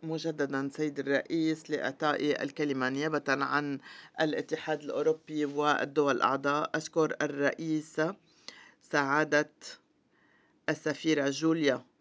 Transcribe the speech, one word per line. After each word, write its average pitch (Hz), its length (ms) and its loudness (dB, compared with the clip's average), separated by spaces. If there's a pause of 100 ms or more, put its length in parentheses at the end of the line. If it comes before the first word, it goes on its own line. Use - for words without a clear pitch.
مجددًا 147 680 -2
سيد 147 260 -4
الرئيس 156 720 0
لإعطائي 147 720 0
الكلمة 139 460 0
نيابة 143 380 -2
عن 139 520 0 (420)
الاتحاد 156 640 -2
الأوروبي 151 600 -2
والدول 143 720 2
الأعضاء. 139 600 2
أشكر 160 460 0
الرئيس 151 800 -2 (920)
سعادة 147 580 2 (1200)
السفيرة 147 600 0
جوليا 143 560 0 (160)